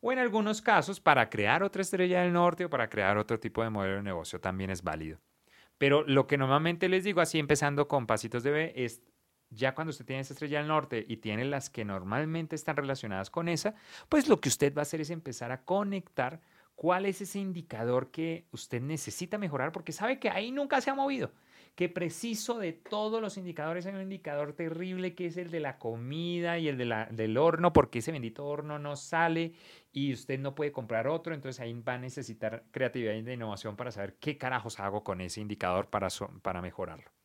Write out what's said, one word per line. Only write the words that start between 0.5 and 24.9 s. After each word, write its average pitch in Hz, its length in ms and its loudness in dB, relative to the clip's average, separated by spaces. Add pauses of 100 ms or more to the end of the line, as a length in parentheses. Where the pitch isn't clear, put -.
casos, 190 380 4
para 135 300 6
crear 110 340 4
otra 190 180 -2
estrella 180 400 2
del 180 120 4
norte 175 320 4
o - 40 -4
para 120 200 0
crear 101 280 4
otro 107 220 0
tipo 113 240 -2
de 113 60 0
modelo 98 280 0
de 101 60 -4
negocio 90 360 -6
también 95 300 -2
es 90 120 -4
válido. 78 380 -4 (580)
Pero 143 260 6
lo 135 240 6
que 143 100 2
normalmente 160 520 4
les 185 140 4
digo, 190 180 2
así 160 180 2
empezando 147 480 4
con 131 180 2
pasitos 117 380 0
de 139 80 2
bebé, 156 240 0
es 120 260 -4 (480)
ya 131 240 0
cuando 160 160 -4
usted 131 160 -10
tiene 135 160 -6
esa 135 120 -8
estrella 147 260 -2
del 147 80 -2
norte 143 400 2
y 110 100 -4
tiene 110 280 -2
las 139 240 -2
que 113 160 -6
normalmente 143 720 -2
están 151 220 -2
relacionadas 120 520 -2
con 170 200 -2
esa, 202 260 0 (320)
pues 302 200 6
lo 233 120 8
que 139 100 2
usted 143 240 4
va 147 80 0
a - 20 2
hacer 156 180 -4
es 147 80 -6
empezar 131 420 -8
a 131 120 -8
conectar 185 800 -2 (380)
cuál 180 260 2
es 196 140 0
ese 202 200 -6
indicador 127 720 0
que 165 420 -4
usted 123 300 -6
necesita 156 560 -6
mejorar 151 360 -2
porque 175 180 -8
sabe 233 260 -2
que 247 120 -2
ahí 196 200 -2
nunca 277 300 0
se 262 100 -2
ha 269 60 0
movido, 269 380 -2 (420)
que 175 140 0
preciso 214 680 -4
de 185 140 -4
todos 214 500 -4
los 196 140 -6
indicadores 170 500 -6
hay 196 100 -8
un 190 60 -6
indicador 147 520 -6
terrible 180 600 -4